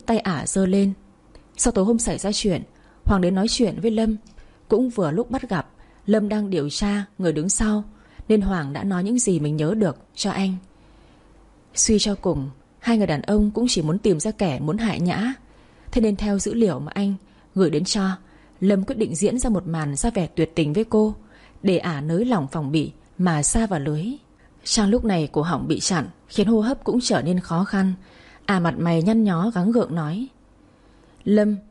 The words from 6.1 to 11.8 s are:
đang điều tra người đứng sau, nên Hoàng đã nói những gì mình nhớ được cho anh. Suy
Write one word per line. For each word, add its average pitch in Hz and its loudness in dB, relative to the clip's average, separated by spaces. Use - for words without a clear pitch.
đang 208 -2
điều 151 -2
tra 202 -2
người 180 0
đứng 156 -2
sau, 214 0
nên 214 4
Hoàng 175 -2
đã 151 -6
nói 185 -2
những 233 0
gì 185 0
mình 147 -2
nhớ 151 0
được 190 0
cho 196 -4
anh. 190 -2
Suy - 4